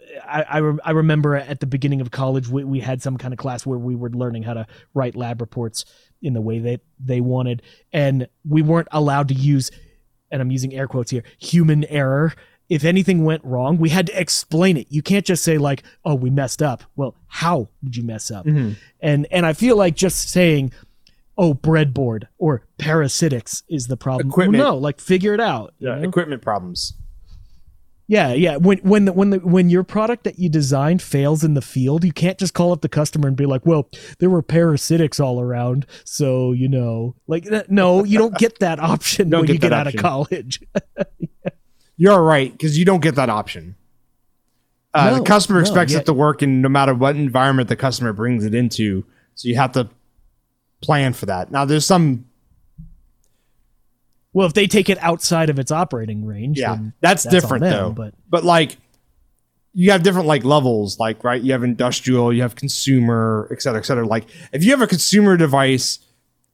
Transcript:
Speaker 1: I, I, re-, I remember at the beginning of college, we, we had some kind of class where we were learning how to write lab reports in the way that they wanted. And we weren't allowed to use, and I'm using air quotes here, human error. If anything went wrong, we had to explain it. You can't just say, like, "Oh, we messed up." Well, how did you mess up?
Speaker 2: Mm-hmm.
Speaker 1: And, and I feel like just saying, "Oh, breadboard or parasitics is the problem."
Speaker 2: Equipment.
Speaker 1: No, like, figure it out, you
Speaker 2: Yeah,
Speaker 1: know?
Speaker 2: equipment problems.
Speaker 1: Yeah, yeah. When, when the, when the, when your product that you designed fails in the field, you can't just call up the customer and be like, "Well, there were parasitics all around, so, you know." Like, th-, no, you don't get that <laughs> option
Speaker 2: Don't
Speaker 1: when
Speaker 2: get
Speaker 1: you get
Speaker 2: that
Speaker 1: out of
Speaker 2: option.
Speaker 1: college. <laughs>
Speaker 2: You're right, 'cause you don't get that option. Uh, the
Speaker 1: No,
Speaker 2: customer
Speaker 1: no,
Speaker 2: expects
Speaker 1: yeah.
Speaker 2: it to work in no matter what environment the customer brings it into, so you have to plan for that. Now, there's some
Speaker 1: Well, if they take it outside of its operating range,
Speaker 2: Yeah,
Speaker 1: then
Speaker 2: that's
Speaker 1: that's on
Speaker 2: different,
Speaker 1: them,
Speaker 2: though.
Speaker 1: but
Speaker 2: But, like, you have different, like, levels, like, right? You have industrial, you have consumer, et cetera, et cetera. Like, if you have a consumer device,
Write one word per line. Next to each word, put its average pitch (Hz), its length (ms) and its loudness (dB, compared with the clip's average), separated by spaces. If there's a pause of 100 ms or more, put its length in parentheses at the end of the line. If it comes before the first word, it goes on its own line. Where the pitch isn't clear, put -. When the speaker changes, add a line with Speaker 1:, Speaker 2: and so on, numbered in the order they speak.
(260)
Speaker 1:
I, 151 180 -4
I, 147 160 -4
re-, 151 260 0
I 165 60 -4
remember 151 440 2
at 139 240 -8
the 139 80 -6
beginning 139 320 -2
of 123 120 -8
college, 131 360 -4
we, 135 160 -4
we 135 160 -4
had 127 220 -6
some 135 160 -6
kind 127 160 -10
of 120 40 -12
class 123 280 -10
where 131 120 -6
we 123 160 -6
were 120 160 -8
learning 120 340 -6
how 117 100 -8
to 113 140 -8 (260)
write 127 240 -4
lab 120 240 -8
reports 113 420 -8 (380)
in 139 120 -4
the 113 80 -2
way 113 180 -4
that 120 200 -4 (180)
they 127 220 -4
wanted. 127 420 -2 (300)
And 135 380 0 (180)
we 151 140 2
weren't 160 300 2
allowed 143 360 0
to 135 60 -2
use, 135 360 0 (600)
and 135 100 -4
I'm 127 80 -2
using 131 240 -4
air 135 140 -6
quotes 123 240 -6
here, 123 120 -6 (140)
human 156 480 2
error. 143 480 -2 (360)
If 151 140 -2
anything 175 420 2
went 160 180 -2
wrong, 131 340 -2
we 160 120 2
had 175 180 0
to 208 120 -6
explain 170 580 0
it. 117 120 -8
You 147 120 -2
can't 196 240 0
just 180 180 -2
say, 160 140 2
like, 143 260 -2 (200)
"Oh, 151 120 0
we 127 160 -2
messed 139 320 -2
up." 127 200 -4 (120)
Well, 135 200 -6 (120)
how 160 420 -2 (140)
did 127 120 -10
you 120 80 -6
mess 117 280 -10
up? 95 140 -12
Speaker 2:
Mm-hmm. 143 260 0 (300)
Speaker 1:
And, 147 280 0
and 175 160 0
I 160 80 0
feel 226 240 2
like 180 180 2
just - 360 -2
saying, 151 420 2 (640)
"Oh, 165 160 2
breadboard 135 720 0 (160)
or 151 260 -2 (140)
parasitics 147 880 -2
is 139 160 -6
the 127 100 -6
problem." 131 340 -4
Speaker 2:
Equipment. 202 340 4
Speaker 1:
No, 220 140 2
like, 143 220 -4
figure 190 360 0
it 214 40 -2
out, 139 380 -4
you 127 100 -8
Speaker 2:
Yeah, 120 120 -4
Speaker 1:
know? 170 100 -4
Speaker 2:
equipment 156 320 -4
problems. 90 540 -6 (1120)
Speaker 1:
Yeah, 175 260 2
yeah. 151 240 0
When, 190 220 4
when 202 260 4
the, 190 80 2
when 202 180 2
the, 190 80 0
when 175 320 4
your 180 120 4
product 220 420 -4
that - 120 -6
you 180 100 -2
designed 147 540 0
fails 147 420 0
in 151 120 2
the 135 60 0
field, 135 420 -2
you 175 80 2
can't 180 260 -2
just 180 160 -4
call 175 180 2
up 160 100 -2
the 160 80 -4
customer 151 380 -2
and 135 80 0
be 139 120 0
like, 131 180 -2
"Well, 160 240 2 (300)
there 180 100 2
were 175 140 2
parasitics 160 760 2
all 127 200 -2
around, 123 460 -2 (180)
so, 127 480 -2
you 127 160 0
know." 120 480 -2 (120)
Like, 165 160 -4
th-, 208 260 -4
no, 190 340 4
you 208 140 2
don't 220 200 2
get 226 220 0
that 165 200 0
<laughs> 165 140 0
option 165 360 0
Speaker 2:
Don't 165 120 4
Speaker 1:
when 160 60 2
Speaker 2:
get 170 60 4
Speaker 1:
you 160 60 2
get 170 100 2
Speaker 2:
that 117 120 2
Speaker 1:
out 143 60 -4
of 131 60 -6
Speaker 2:
option. 110 80 -4
Speaker 1:
college. 143 640 -4
<laughs> - 40 -20 (1300)
Speaker 2:
You're 185 240 6
right, 151 380 2
'cause 151 180 -2
you 175 60 2
don't 185 160 4
get 151 160 0
that 127 140 0
option. 98 460 -8 (1200)
Uh, 135 180 4
the 131 80 2
Speaker 1:
No, 220 40 -2
Speaker 2:
customer 202 360 4
Speaker 1:
no, - 20 6
Speaker 2:
expects 175 320 2
Speaker 1:
yeah. 156 60 2
Speaker 2:
it 143 80 -4
to 160 60 2
work 147 300 2
in 131 180 2
no 135 60 2
matter 135 260 4
what 135 220 2
environment 131 540 2
the 117 80 0
customer 123 340 -2
brings 110 320 -2
it 107 100 -2
into, 110 520 -2 (280)
so - 140 -10
you 117 80 0
have 131 160 2
to 123 180 -2 (920)
plan 139 320 0
for - 120 -8
that. 92 260 -6
Now, 139 120 -2
there's 147 220 0
some 156 400 2 (2000)
Speaker 1:
Well, 185 100 4
if 160 80 -2
they 208 140 2
take 202 220 2
it 185 120 2
outside 165 480 0
of 139 100 -2
its 127 120 -6
operating 113 540 -4
range, 113 340 -6
Speaker 2:
Yeah, 107 160 -2
Speaker 1:
then 110 240 -10
Speaker 2:
that's 180 240 2
Speaker 1:
that's 143 100 0
on 180 80 4
Speaker 2:
different, 123 220 -2
Speaker 1:
them, 185 80 2
Speaker 2:
though. 104 200 -2
Speaker 1:
but 110 220 -10 (160)
Speaker 2:
But, 165 140 0
like, 170 320 2 (1000)
you 185 180 4
have 185 120 4
different, 180 240 2
like, 143 160 2
levels, 123 560 0
like, 113 240 -4
right? 123 180 0
You 131 120 0
have 123 100 -2
industrial, 123 680 0
you 120 80 0
have 123 140 -4
consumer, 117 960 0
et - 120 -10
cetera, 113 180 -2
et - 60 -10
cetera. 143 200 -2
Like, 220 200 -2 (260)
if 156 140 -2
you 247 60 6
have 277 100 4
a 220 60 2
consumer 190 500 4
device, 135 640 2 (540)